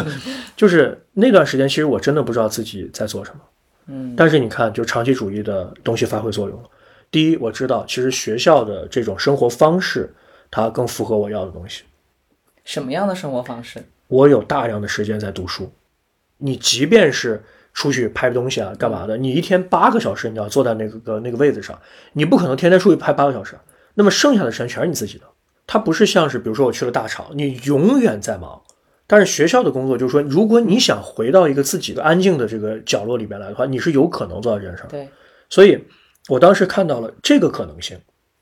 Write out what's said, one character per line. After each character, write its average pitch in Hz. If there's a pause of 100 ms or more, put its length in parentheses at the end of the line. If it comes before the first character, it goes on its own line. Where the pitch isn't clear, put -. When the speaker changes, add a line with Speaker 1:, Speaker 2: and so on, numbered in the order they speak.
Speaker 1:
<laughs> 247
就 214
是 160 (140)
那 233
段 175
时 135
间， 135
其 139
实 156
我 120
真 143
的 151
不 120
知 117
道 110
自 110
己 98
在 -
做 101
什 -
么。 143 (440)
Speaker 2:
嗯。 131
Speaker 1:
但 165
是 151
你 120
看， 113
就 113
长 117
期 135
主 123
义 104
的 95 (120)
东 117
西 113
发 110
挥 110
作 104
用 107
了。 - (420)
第 156
一， 160
我 117
知 127
道 113
其 -
实 127
学 110
校 147
的 98
这 120
种 101
生 139
活 127
方 160
式， - (380)
它 113
更 123
符 117
合 110
我 104
要 101
的 92
东 85
西。 - (800)
Speaker 2:
什 -
么 127
样 185
的 190
生 170
活 123
方 120
式？ - (240)
Speaker 1:
我 131
有 131
大 139
量 104
的 104
时 104
间 107
在 101
读 92
书。 - (680)
你 135
即 120
便 180
是 113 (300)
出 -
去 123
拍 -
东 123
西 131
啊， 98
干 117
嘛 95
的， 110
Speaker 2:
嗯。 127
Speaker 1:
你 131
一 151
天 185
八 190
个 226
小 101
时 113
你 110
要 104
坐 135
在 120
那 110
个， 110
那 123
个 120
位 143
子 104
上， - (340)
你 147
不 185
可 175
能 135
天 170
天 185
出 185
去 156
拍 -
八 143
个 139
小 104
时， - (400)
那 208
么 196
剩 285
下 196
的 117
时 -
间 123
全 120
是 160
你 175
自 110
己 -
的。 - (400)
它 -
不 208
是 180
像 170
是 123
比 117
如 110
说 131
我 120
去 127
了 120
大 120
厂， -
你 143
永 170
远 135
在 104
忙。 85 (460)
但 208
是 190
学 151
校 247
的 151
工 131
作 131
就 127
是 127
说， 143
如 147
果 226
你 220
想 120
回 113
到 180
一 139
个 139
自 160
己 107
的 131
安 165
静 185
的 120
这 110
个 107
角 104
落 120
里 110
面 101
来 98
的 107
话， 123
你 131
是 156
有 139
可 123
能 90
做 117
到 104
这 98
件 87
事 -
儿。 -
Speaker 2:
对。 143 (420)
Speaker 1:
所 190
以 156 (460)
我 127
当 175
时 196
看 185
到 131
了 113 (120)
这 -
个 165
可 -
能 80
性， - (440)